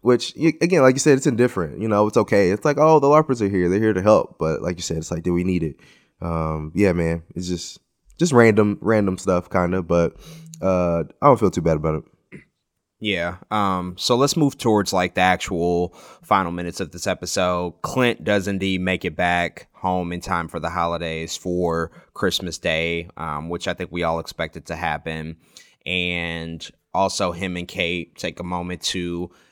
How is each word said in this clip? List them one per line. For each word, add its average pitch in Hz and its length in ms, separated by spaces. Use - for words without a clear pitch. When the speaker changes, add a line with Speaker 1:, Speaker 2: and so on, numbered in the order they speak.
Speaker 1:
which, 120 360
y-, 160 240
again, 175 220
like 131 120
you 131 60
said, 139 180
it's 135 80
indifferent. 95 540
You 110 80
know, 104 180
it's - 100
okay. 98 340
It's - 140
like, 147 140
oh, 156 200
the 139 100
larpers 143 320
are 98 80
here. 92 200
They're 95 100
here 110 140
to 95 100
help. 104 360
But 80 240
like 87 140
you 85 60
said, - 160
it's 80 120
like, 82 120
do 87 100
we 87 120
need 90 180
it? 73 140
Um, 78 540
yeah, 95 180
man, 85 300
it's 90 140
just, - 320
just 165 140
random, 107 480
random 101 380
stuff, 90 320
kinda. 90 320
But, 85 340
uh, 87 440
I 143 60
don't 127 140
feel 98 100
too 90 100
bad 80 160
about 78 200
it. - 80
Speaker 2:
Yeah. 90 380
Um, 92 480
so - 160
let's 139 220
move 147 200
towards, 104 360
like, 92 240
the 92 60
actual 87 640
final 95 300
minutes 87 260
of 82 140
this 87 160
episode. 90 640
Clint 123 400
does 101 240
indeed 95 340
make 92 240
it 80 120
back 87 560
home 90 400
in 90 80
time 85 260
for 82 140
the 82 100
holidays 85 680
for 85 540
Christmas 90 440
Day, 85 580
um, 78 320
which 85 180
I 90 80
think 82 160
we 87 140
all 82 160
expected - 460
to 82 100
happen. 80 600
And 85 800
also 95 380
him 90 240
and 87 100
Kate 87 500
take 85 220
a 90 60
moment 90 380
to 87 500